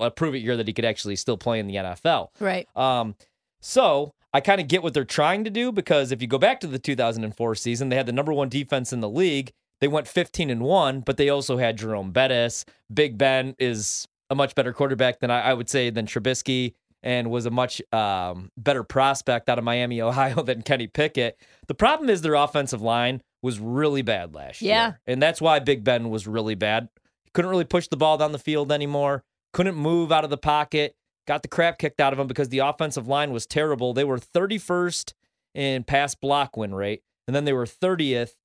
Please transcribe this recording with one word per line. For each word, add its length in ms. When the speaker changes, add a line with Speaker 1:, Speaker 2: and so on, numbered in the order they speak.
Speaker 1:
a 100
prove-it 280
year 180
that 100
he 60
could 120
actually 300
still 220
play 240
in 80
the 80
N 100
F 180
L. 360
Speaker 2:
Right. 340
Speaker 1:
Um, 400
so 540
I 80
kinda 240
get 180
what 120
they're 100
trying 400
to 60
do, 200
because 400
if 100
you 60
go 120
back 220
to 60
the 140
two 160
thousand 260
and 140
four 180
season, 360
they 60
had 100
the 60
number 200
one 160
defense 440
in 80
the 80
league. 440
They 80
went 200
fifteen 420
and 120
one, 380
but 180
they 100
also 300
had 180
Jerome 340
Bettis. 540
Big 260
Ben 400
is 500
a 40
much 200
better 180
quarterback 480
than 100
I, 120
I 120
would 140
say 220
than 160
Trubisky, 680
and 280
was 140
a 60
much, 320
um, 640
better 260
prospect 680
out 80
of 60
Miami, 360
<laughs> 80
Ohio 340
than 200
Kenny 240
Pickett. 520
The 60
problem 340
is 140
their 120
offensive 460
line 400
was 180
really 400
bad 340
last 280
Speaker 2:
Yeah. 240
Speaker 1:
year, 200
and 160
that's 200
why 160
Big 260
Ben 240
was 180
really 280
bad. 340
Couldn't 160
really 140
push 240
the 100
ball 180
down 160
the 60
field 340
anymore. 500
Couldn't 220
move 360
out 140
of 60
the 80
pocket. 580
Got 160
the 60
crap 300
kicked 220
out 140
of 40
him 80
because 220
the 120
offensive 480
line 240
was 140
terrible. 460
They 120
were 140
thirty-first 960
in 300
pass 300
block 420
win 180
rate, 280
and 100
then 80
they 80
were 140
thirtieth 800